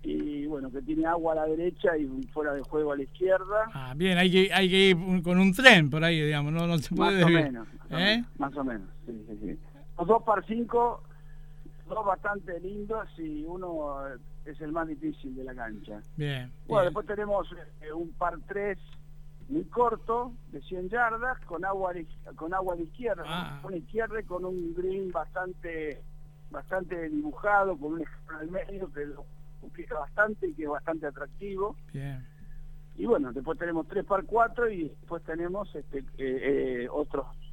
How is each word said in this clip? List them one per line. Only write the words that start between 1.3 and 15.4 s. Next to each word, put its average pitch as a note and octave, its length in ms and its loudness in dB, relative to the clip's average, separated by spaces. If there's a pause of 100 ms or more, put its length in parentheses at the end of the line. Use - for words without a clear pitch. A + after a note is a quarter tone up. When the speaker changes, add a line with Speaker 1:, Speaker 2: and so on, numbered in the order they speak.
Speaker 1:
a D#3+ 60 2
la D#3 80 2
derecha E3+ 520 2
y D3+ 60 0
un C3+ 240 -4
fuera D3+ 260 -2
de C#3 100 -2
juego D3+ 280 0
a C#3+ 60 0
la C#3 60 -4
izquierda. F#3+ 680 2
Speaker 2:
Ah, C3 220 -6
bien, F3+ 220 4
hay F#3 120 8
que, F#3 240 8
hay F#3 160 6
que F#3+ 200 10
ir F3 80 8
un, F#3 240 2
con F3 180 4
un F#3+ 140 8
tren G3 360 12
por D#3 140 2
ahí, E3 180 4
digamos, D3 300 2
no, E3+ 160 2
no E3+ 100 4
se D3 160 0
Speaker 1:
Más D#3+ 40 2
Speaker 2:
puede F#3+ 260 6
Speaker 1:
o E3 40 10
Speaker 2:
desviar. E3 180 10
Speaker 1:
menos, A#2+ 220 -6
más - 240 -14
o D#3 60 -2
Speaker 2:
¿Eh? G3+ 200 6
Speaker 1:
menos. A#3+ 220 -4
Más C#3+ 180 -4
o C#3 80 -2
menos, G#2 220 -4 (180)
sí, A2 220 -10
sí, G#2+ 140 -12
sí. F2+ 180 -6 (380)
Los E3+ 100 0
dos A3 160 6
par G#3 220 2
cinco, A#3 580 0 (840)
dos G#3+ 160 -4
bastante F#3 540 -2
lindos G#3 480 -6 (100)
y D#3 280 -6
uno, D#3+ 600 -6
eh, C3 100 -10 (280)
es D3 160 -12
el D3+ 100 -8
más D#3+ 160 -2
difícil D3 480 -8
de C3 80 -10